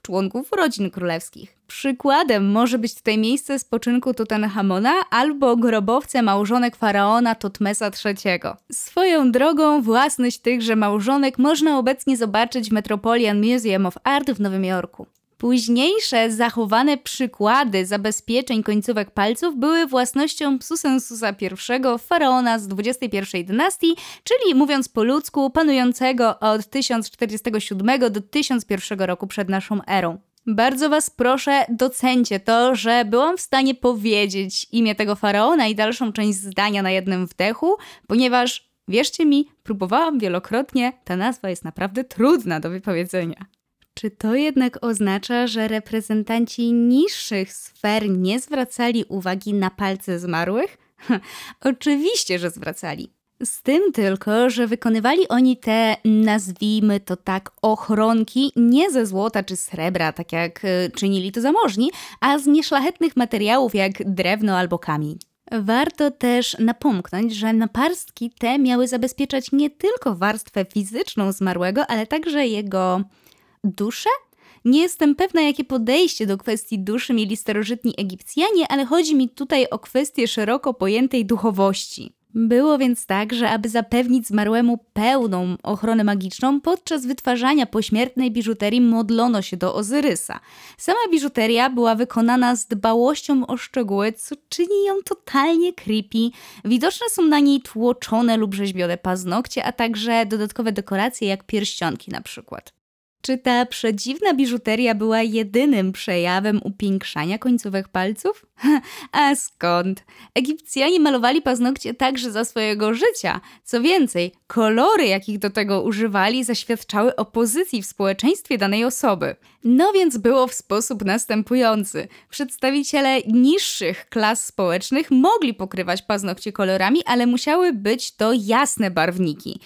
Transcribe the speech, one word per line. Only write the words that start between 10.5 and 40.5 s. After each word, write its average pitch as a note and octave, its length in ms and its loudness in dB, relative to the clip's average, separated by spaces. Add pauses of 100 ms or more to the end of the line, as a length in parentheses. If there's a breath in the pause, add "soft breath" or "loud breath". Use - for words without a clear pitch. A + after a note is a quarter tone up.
małżonek A3 640 2
można D4 420 4
obecnie C4 380 0
zobaczyć A3 520 -2
w G#3+ 40 0
Metropolitan G#3+ 720 0
Museum A3 400 2
of B3+ 180 -4
Art C#4 280 0
w G3+ 80 -4
Nowym G3 260 -2
Jorku. F3+ 420 -6 (300)
Późniejsze A#3+ 920 0
zachowane A#3 680 0
przykłady A3 880 0
zabezpieczeń G#3+ 760 -2
końcówek G#3 480 -2
palców A3+ 440 0
były D#4+ 300 2
własnością C4+ 720 0
Psusensusa A#3+ 760 -2
pierwszego, A#3 640 -2
faraona B3+ 640 2
z G3+ 80 -10
dwudziestej G#3 420 -4
pierwszej G3 360 -4
dynastii, E4 500 0 (280 loud breath)
czyli A4 320 2
mówiąc C#4 340 2
po A3 140 -2
ludzku, C4+ 460 0
panującego B3+ 880 2
od G#3+ 260 0
tysiąc B3 460 -4
czterdziestego G#3+ 480 -4
siódmego A3 500 0
do G#3 120 -4
tysiąc B3+ 440 -2
pierwszego F#3+ 400 -4
roku F3+ 220 -4
przed G3 220 -6
naszą F#3+ 380 -2
erą. F3+ 300 -2 (300)
Bardzo B3+ 420 2
was D4+ 200 0
proszę, C4 600 2
docencie B3 680 0
to, A#3+ 360 2
że A#3 300 2
byłam C4 320 2
w - 40 -12
stanie C4 340 0
powiedzieć G#3 960 0
imię A3 240 2
tego G#3 200 -2
faraona A3 520 2
i G#3+ 80 -2
dalszą G#3+ 380 -2
część G#3 260 -2
zdania G3+ 420 -2
na F#3 100 0
jednym F#3 360 -2
wdechu, A3+ 500 0 (300 loud breath)
ponieważ, B3 640 0 (180)
wierzcie B3+ 380 0
mi, C#4+ 220 4 (160)
próbowałam A#3 560 0
wielokrotnie, A#3+ 760 -2 (100)